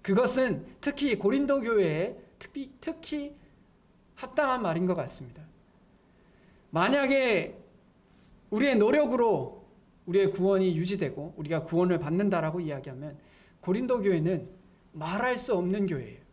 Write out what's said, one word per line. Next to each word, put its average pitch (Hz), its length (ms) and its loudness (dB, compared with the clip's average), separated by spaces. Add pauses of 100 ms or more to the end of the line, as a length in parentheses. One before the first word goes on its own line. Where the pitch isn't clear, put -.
그것은 240 640 0 (140)
특히 277 380 -2
고린도 269 440 0
교회에 190 560 0 (220)
특히, - 400 -12
특히 302 560 -8 (800)
합당한 254 460 0
말인 175 240 0
것 180 100 0
같습니다. 143 480 -10 (1300)
만약에 254 880 2 (920)
우리의 247 280 2
노력으로 240 880 2 (400)
우리의 190 260 2
구원이 185 460 2
유지되고 170 600 -4
우리가 156 260 -4
구원을 175 360 2
받는다라고 170 600 0
이야기하면 143 580 -8 (440)
고린도 233 400 0
교회는 175 480 0 (420)
말할 208 460 -2
수 247 180 -2
없는 185 320 0
교회예요. 127 340 -8 (120)